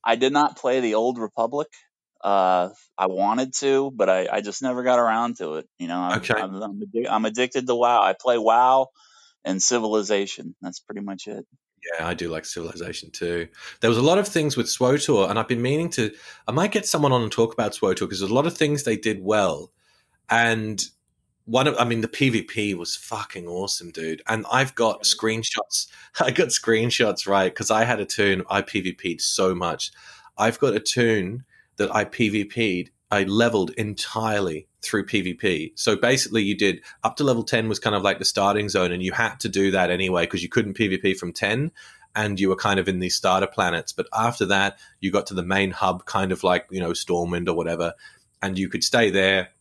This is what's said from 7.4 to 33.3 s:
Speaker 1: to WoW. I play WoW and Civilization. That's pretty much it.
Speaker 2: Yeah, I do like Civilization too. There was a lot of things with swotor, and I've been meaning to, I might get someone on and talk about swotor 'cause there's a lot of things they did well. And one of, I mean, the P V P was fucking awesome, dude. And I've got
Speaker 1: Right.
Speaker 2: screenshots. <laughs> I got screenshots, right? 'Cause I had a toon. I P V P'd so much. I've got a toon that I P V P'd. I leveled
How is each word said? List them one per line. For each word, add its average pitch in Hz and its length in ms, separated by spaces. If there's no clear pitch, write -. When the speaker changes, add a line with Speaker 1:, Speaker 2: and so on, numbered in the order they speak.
Speaker 1:
to 123 100
WoW. 120 260
I 95 160
play 123 200
WoW 127 500
and 95 180
Civilization. 107 1000
That's 90 200
pretty 104 220
much 98 260
it. 107 180
Speaker 2:
Yeah, 82 120
I 87 60
do 85 140
like 80 160
Civilization 82 680
too. 85 360
There 117 100
was 113 80
a 123 40
lot 165 160
of 196 80
things 151 300
with 120 100
swotor, 127 640
and 104 80
I've 113 80
been 120 160
meaning 151 280
to, 110 220
I 110 40
might 180 200
get 202 140
someone 147 260
on 123 100
and 107 80
talk 113 220
about 107 200
swotor 95 360
'cause 95 100
there's 95 140
a - 20
lot 139 120
of 170 100
things 147 260
they 113 140
did 104 260
well. 92 480
And 110 540
one 127 240
of, 131 100
I 120 60
mean, 117 180
the 110 60
P 139 220
V 113 120
P 104 320
was 85 220
fucking 101 500
awesome, 87 440
dude. 80 360
And 110 260
I've 135 220
got 110 220
Speaker 1:
Right. - 80
Speaker 2:
screenshots. - 840
<laughs> - 160
I 143 120
got 165 160
screenshots, 113 800
right? 95 260
'Cause - 160
I 110 140
had 117 160
a 101 40
toon. 98 460
I 98 120
P - 180
V 90 120
P'd 85 280
so 92 340
much. 87 380
I've 110 220
got 127 160
a 107 60
toon 113 640
that 101 180
I 107 100
P 110 240
V 104 160
P'd. 98 460
I 101 120
leveled 110 560